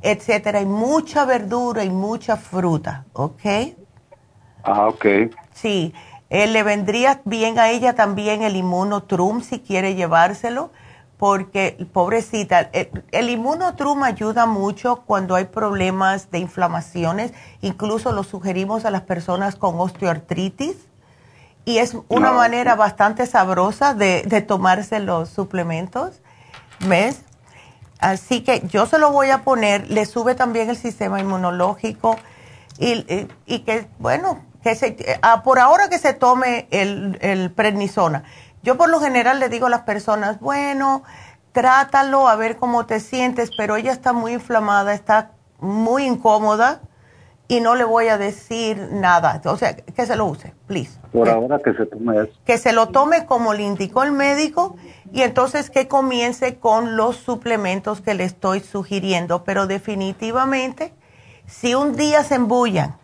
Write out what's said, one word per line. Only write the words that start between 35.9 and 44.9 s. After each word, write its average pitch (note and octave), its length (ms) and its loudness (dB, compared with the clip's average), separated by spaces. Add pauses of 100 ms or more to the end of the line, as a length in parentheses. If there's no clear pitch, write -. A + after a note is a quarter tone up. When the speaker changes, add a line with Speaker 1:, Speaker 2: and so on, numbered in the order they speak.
Speaker 1:
se C#4 160 2
tome B3+ 560 2
el, G3 500 -4
el F#3+ 300 -2
prednisona. G3 720 0 (400)
Yo - 140 2
por E4+ 120 6
lo E4 100 4
general C4 400 2
le B3+ 100 0
digo A#3+ 160 -2
a A#3+ 60 4
las A#3 100 0
personas, G#3+ 580 -2
bueno, C4+ 600 -2 (500)
trátalo C4+ 760 4
a A3 80 6
ver A3+ 220 -2
cómo A#3+ 280 0
te A3 140 -2
sientes, B3 580 -2
pero G#3 180 -2
ella A3+ 160 -2
está B3+ 220 0
muy A#3 200 -2
inflamada, G#3 600 0